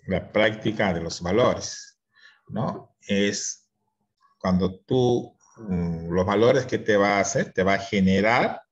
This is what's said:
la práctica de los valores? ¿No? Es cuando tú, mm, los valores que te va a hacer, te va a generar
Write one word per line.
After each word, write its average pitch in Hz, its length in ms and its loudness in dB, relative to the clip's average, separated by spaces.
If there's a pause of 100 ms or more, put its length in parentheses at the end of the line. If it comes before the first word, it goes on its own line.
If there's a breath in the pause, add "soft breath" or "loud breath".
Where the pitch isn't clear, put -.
la - 240 -4
práctica 107 600 0
de 82 80 -4
los 82 200 -8
valores? 92 760 -2 (480 soft breath)
¿No? - 540 -8
Es - 680 -4 (720)
cuando - 400 0
tú, 123 580 0 (200)
mm, 85 520 -4
los 92 160 0
valores 117 400 4
que 120 120 -4
te 104 180 0
va 101 220 4
a - 20 2
hacer, 95 320 -2
te 92 120 0
va 98 100 2
a 98 60 0
generar 101 800 2 (100)